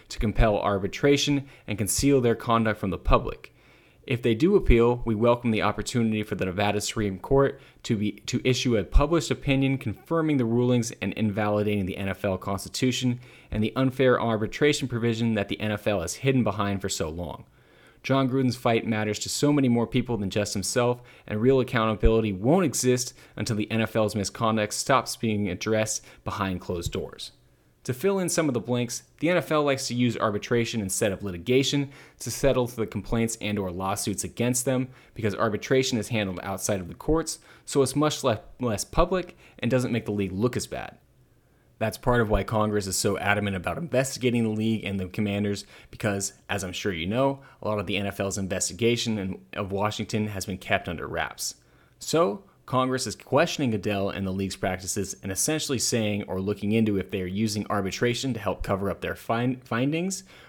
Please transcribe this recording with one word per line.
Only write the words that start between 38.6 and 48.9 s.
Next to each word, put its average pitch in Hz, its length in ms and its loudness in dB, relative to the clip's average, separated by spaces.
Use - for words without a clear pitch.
public 180 500 -2
and 120 140 -2
doesn't 123 200 2
make 113 140 -2
the 113 60 -4
league 101 200 -2
look 107 240 0
as 110 120 -6
bad. 53 300 -10
That's 110 180 -2
part 123 220 2
of 110 100 4
why 101 140 4
Congress 107 420 0
is 92 120 -4
so 101 200 2
adamant 101 380 0
about 87 220 -4
investigating 123 640 0
the 110 60 0
league 107 340 0
and 98 160 -2
the 92 80 -4
Commanders 101 580 -2
because, 101 440 -4
as 95 160 -4
I'm 90 80 -8
sure - 180 -4
you 82 160 -4
know, 135 320 0
a - 60 -6
lot 107 120 -2
of 95 80 -4
the 98 80 -2
N 101 100 -2
F 98 140 -4
L's 98 180 -2
investigation 107 800 -2